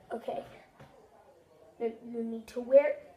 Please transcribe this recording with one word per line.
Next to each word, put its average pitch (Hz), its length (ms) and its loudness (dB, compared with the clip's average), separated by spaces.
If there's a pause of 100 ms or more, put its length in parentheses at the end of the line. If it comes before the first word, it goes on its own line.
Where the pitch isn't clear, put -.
(100)
Okay. 226 320 -8 (1400)
You, 233 140 -4 (180)
you 233 140 -6
need 226 240 -8
to - 120 -8
wear, 269 360 6 (200)